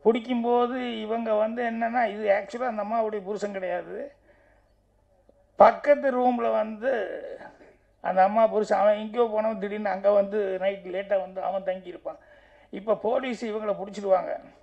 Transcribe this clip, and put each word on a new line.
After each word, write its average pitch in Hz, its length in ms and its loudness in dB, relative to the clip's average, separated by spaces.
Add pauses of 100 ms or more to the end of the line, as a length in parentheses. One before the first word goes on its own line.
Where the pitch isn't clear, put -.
பிடிக்கும்போது 240 960 0
இவங்க 220 320 -2
வந்து 226 380 0
என்னன்னா, 233 340 0
இது 208 240 -4
ஆக்சுவலா 214 380 0
அந்த 214 160 -4
அம்மாவுடைய 214 400 -2
புருஷன் 202 280 -6
கிடையாது. 185 600 -6 (1400)
பக்கத்து 254 560 6
ரூம்ல 247 400 2
வந்து 220 400 -2 (1080)
அந்த 185 220 4
அம்மா 214 240 4
புருஷன், 202 320 2
அவன் 208 180 4
எங்கேயோ 220 340 0
போனவன் 214 280 -2
திடீர்னு 208 300 -4
அங்க 190 220 2
வந்து 196 480 2
நைட் 190 260 -2
லேட்டா 196 340 -2
வந்து 185 220 -8
அவன் 185 220 -4
தங்கியிருப்பான். 180 540 -8 (520)
இப்ப 202 260 -2
போலீஸ் 240 500 -2
இவங்களை 214 300 -2
பிடிச்சிடுவாங்க. 196 640 0 (240)